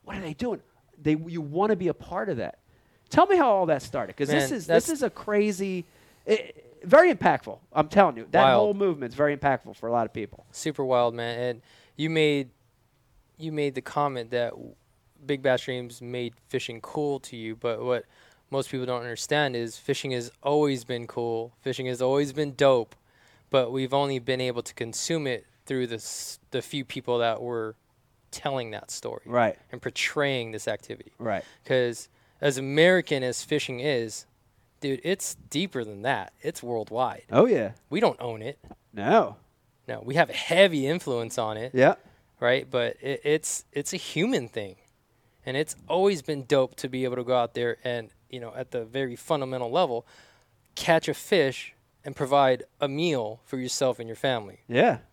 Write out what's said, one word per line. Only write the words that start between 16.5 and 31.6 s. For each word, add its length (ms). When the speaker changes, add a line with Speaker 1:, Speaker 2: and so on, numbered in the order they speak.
Speaker 2:
cool 400
to 160
you, 200
but 260
what 220
most 200
people 160
don't 140
understand 560
is 220
fishing 340
has 180
always 420
been 220
cool. 460
Fishing 240
has 160
always 300
been 220
dope, 400
but 220
we've 220
only 240
been 220
able 220
to 120
consume 520
it 200
through 200
the 100
s-, 420
the 120
few 220
people 340
that 240
were 320
telling 420
that 180
story 340
Speaker 1:
Right. 320
Speaker 2:
and 80
portraying 720
this 160
activity. 500
Speaker 1:
Right. 240